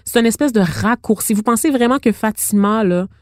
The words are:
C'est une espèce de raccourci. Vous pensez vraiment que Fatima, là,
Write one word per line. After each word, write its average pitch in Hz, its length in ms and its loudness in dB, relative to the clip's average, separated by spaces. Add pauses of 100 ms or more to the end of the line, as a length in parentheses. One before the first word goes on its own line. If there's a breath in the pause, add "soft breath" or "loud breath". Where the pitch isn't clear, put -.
C'est - 140 0
une 233 80 2
espèce 254 260 0
de 220 60 2
raccourci. 208 760 -2
Vous 208 80 0
pensez 240 300 0
vraiment 247 260 2
que 233 140 0
Fatima, 214 720 -2
là, 180 240 0 (140)